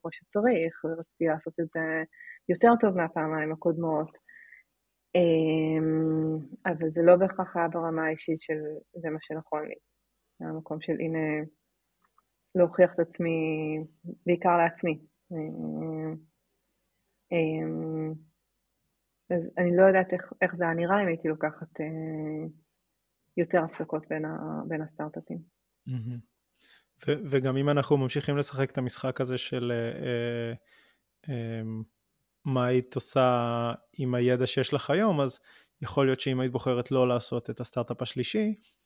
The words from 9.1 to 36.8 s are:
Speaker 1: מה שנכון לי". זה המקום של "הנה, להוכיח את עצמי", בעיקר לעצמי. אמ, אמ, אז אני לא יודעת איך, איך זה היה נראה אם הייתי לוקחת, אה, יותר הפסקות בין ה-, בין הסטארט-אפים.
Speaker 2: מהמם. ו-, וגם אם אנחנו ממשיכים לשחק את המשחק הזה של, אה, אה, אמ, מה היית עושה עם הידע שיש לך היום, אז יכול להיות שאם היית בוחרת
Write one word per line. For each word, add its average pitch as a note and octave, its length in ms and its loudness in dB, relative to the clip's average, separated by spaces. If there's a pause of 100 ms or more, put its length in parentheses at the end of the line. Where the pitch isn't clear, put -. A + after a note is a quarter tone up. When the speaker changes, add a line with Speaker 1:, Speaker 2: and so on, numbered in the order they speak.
Speaker 1:
מה D#3 100 -6
שנכון D#3 480 -6
לי". - 60 -10 (680)
זה D#3+ 60 -8
המקום D#3+ 340 -8
של E3 200 -4
"הנה, D#3+ 440 -2 (1120)
להוכיח F3 400 6
את - 40 -8
עצמי", E3 400 0 (880)
בעיקר F3 300 4
לעצמי. E3 420 0 (340)
אמ, D#3+ 840 -6 (1160)
אמ, D#3+ 800 -2 (1160)
אז E3+ 280 -2
אני F3 180 4
לא F#3 60 10
יודעת F#3+ 300 6
איך, F3+ 200 -6 (100)
איך F3 140 0
זה F3 80 0
היה E3 100 0
נראה F3+ 280 2
אם F#3+ 40 0
הייתי E3 220 -2
לוקחת, D#3 520 -4
אה, D#3 640 -8 (880)
יותר E3+ 280 2
הפסקות D#3+ 440 -8
בין D#3 160 -4
ה-, D#3 440 -6
בין D#3 140 -4
הסטארט-אפים. D#3 560 -10 (480)
Speaker 2:
מהמם. B2 320 -6 (880)
ו-, D3 180 0
וגם C3+ 320 2
אם C#3 120 2
אנחנו C#3+ 280 4
ממשיכים C#3 400 0
לשחק C3+ 340 -2
את - 80 -6
המשחק B2+ 420 -4
הזה B2+ 180 -2
של, A#2+ 340 -4
אה, A#2 800 -4 (760)
אה, A#2 320 -6
אמ, A2 220 -8 (640)
מה B2+ 220 2
היית B2+ 280 0
עושה A#2+ 760 2 (260)
עם B2+ 160 -2
הידע B2 320 2
שיש - 280 0
לך C#3+ 160 -2
היום, F3+ 300 2
אז C3+ 180 0 (440)
יכול C#3 240 2
להיות C3 140 2
שאם B2+ 200 -2
היית C3 120 -2
בוחרת B2 380 -2